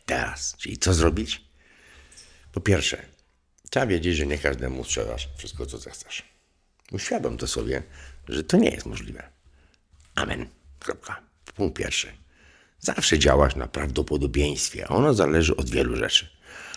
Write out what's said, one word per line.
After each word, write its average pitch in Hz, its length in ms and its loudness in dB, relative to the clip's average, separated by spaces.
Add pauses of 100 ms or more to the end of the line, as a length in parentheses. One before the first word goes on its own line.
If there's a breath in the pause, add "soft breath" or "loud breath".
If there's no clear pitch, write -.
teraz. 69 520 -4
Czyli - 200 -8
co 92 160 4
zrobić? 80 480 2 (1120 soft breath)
Po 95 100 -4
pierwsze, - 440 2 (640)
trzeba 131 160 2
wiedzieć, 87 320 2
że 76 80 2
nie 73 120 0
każdemu 65 460 -2
sprzedasz 57 540 -4
wszystko, - 280 -10
co 58 120 -12
zechcesz. - 560 -16 (580)
Uświadom 82 460 -4
to 60 100 -6
sobie, 62 360 -4 (440 soft breath)
że 69 160 -4
to - 140 4
nie 220 120 6
jest - 160 -6
możliwe. - 440 -12 (840)
Amen. 60 320 -2 (320)
Kropka. - 420 -10 (340)
Punkt 98 220 -2
pierwszy. - 300 -4 (720 soft breath)
Zawsze - 400 2
działasz 69 360 6
na 62 120 -6
prawdopodobieństwie. 71 1200 -2
Ono 127 260 4
zależy 80 420 4
od 64 140 -2
wielu 62 260 2
rzeczy. - 340 0 (480 loud breath)